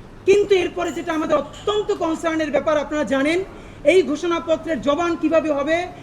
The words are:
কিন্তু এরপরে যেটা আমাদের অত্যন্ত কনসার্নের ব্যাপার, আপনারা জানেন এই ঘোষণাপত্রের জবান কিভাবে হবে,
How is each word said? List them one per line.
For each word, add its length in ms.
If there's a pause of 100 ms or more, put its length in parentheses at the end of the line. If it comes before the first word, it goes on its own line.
(260)
কিন্তু 300
এরপরে 360
যেটা 220
আমাদের 240
অত্যন্ত 560
কনসার্নের 580
ব্যাপার, 260
আপনারা 260
জানেন 400 (400)
এই 200
ঘোষণাপত্রের 760
জবান 340
কিভাবে 360
হবে, 360 (160)